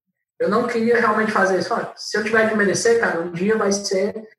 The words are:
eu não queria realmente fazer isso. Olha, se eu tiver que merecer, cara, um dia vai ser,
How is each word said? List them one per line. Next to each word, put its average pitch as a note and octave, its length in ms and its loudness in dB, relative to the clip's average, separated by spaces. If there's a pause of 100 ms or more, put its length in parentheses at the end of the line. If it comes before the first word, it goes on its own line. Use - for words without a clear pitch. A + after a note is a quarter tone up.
(380)
eu E3+ 100 0
não A#3 180 2
queria A#3 340 0
realmente G#3+ 320 0
fazer F#3+ 260 2
isso. F3 140 -4
Olha, F3+ 240 -4
se - 220 -8
eu A3 60 -2
tiver A3 240 2
que G#3+ 60 -2
merecer, G#3+ 460 2
cara, E3+ 200 -2
um F3 120 -6
dia G3 240 0
vai G3+ 160 0
ser, G3+ 560 -2 (100)